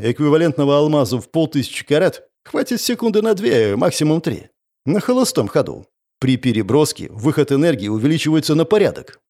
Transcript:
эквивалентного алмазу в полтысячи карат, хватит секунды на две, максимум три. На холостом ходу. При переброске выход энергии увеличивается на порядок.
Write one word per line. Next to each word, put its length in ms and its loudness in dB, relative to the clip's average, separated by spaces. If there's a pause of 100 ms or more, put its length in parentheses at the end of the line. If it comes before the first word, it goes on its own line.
эквивалентного 760 2
алмазу 420 0
в 100 -14
полтысячи 540 -4
карат, 440 0 (160)
хватит 360 -4
секунды 420 -2
на 120 2
две, 420 2
максимум 440 0
три. 280 -6 (380)
На 140 0
холостом 460 0
ходу. 400 -4 (320)
При 180 0
переброске 760 0
выход 420 0
энергии 360 0
увеличивается 680 0
на 80 2
порядок. 640 -2